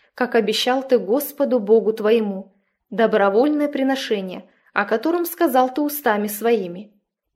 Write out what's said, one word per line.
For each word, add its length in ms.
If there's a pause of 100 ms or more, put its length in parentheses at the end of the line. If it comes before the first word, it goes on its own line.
(140)
как 200
обещал 480
ты 160
Господу 640
Богу 320
твоему. 600 (360)
Добровольное 800
приношение, 800 (220)
о 140
котором 400
сказал 460
ты 100
устами 440
своими». 640 (440)